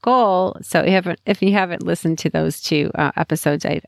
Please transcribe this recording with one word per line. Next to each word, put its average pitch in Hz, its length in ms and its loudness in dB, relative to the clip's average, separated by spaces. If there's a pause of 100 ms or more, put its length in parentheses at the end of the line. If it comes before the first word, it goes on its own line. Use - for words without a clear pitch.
goal. 202 600 2
So - 200 0
if - 60 2
you 180 40 4
haven't, 185 340 0
if - 160 0
you 196 120 4
haven't 180 300 0
listened 170 360 -2
to 165 100 0
those 156 320 -2
two, 151 340 0
uh, 151 200 0
episodes, 151 500 -2
I, - 220 -2